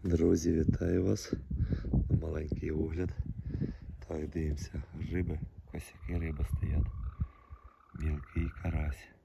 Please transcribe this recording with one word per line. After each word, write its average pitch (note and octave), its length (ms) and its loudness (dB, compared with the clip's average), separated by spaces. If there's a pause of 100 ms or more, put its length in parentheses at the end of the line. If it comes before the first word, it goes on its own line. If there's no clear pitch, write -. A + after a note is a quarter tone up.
Друзі, E2+ 480 6
вітаю F2 540 4
вас. G2+ 280 0 (880)
Маленький D#2 500 -2
огляд. D#2+ 380 0 (960)
Так, D#2 220 -4
дивимося, D2+ 540 -2 (280)
риби, F2 280 0 (320)
косяки, F2 480 -6
риба D#2 260 -2
стоять. - 420 2 (1120)
Мілкий D2+ 520 0 (100)
карась. D#2 460 -2 (180)